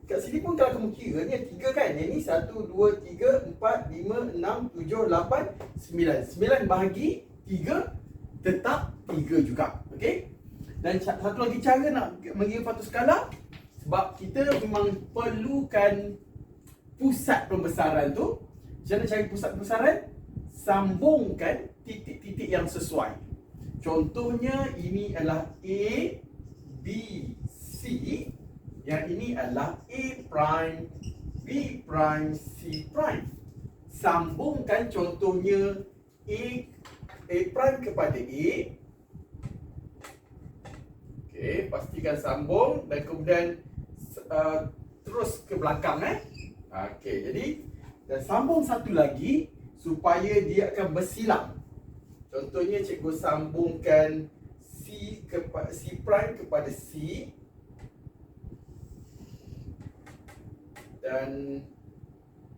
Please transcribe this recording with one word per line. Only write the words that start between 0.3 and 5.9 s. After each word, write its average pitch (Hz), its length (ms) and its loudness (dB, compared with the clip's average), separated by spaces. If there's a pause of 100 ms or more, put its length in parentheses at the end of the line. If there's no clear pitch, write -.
pun 339 160 -2
kalau 254 240 6
kamu 214 160 -2
kira - 320 -4
ni 262 80 0 (200)
tiga 262 200 -2
kan. 277 180 4
Yang - 160 -2
ni 302 140 -2
satu, 170 420 0
dua, 202 380 6
tiga, 240 400 4
empat, - 480 0
lima, 214 340 2
enam, 208 480 -2
tujuh, 165 320 2
lapan, 175 460 4 (260)
sembilan. 165 480 4